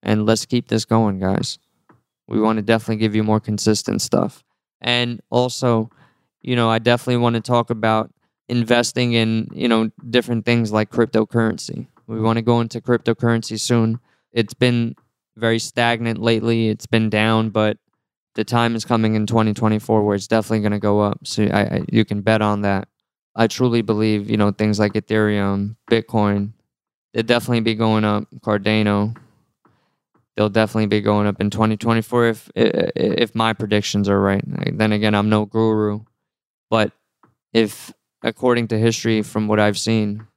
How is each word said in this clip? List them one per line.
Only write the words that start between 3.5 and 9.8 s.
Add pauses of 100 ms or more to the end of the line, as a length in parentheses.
stuff. (380)
And (100)
also, (500)
you
know,
I
definitely
wanna
talk
about (380)
investing
in,
you
know, (180)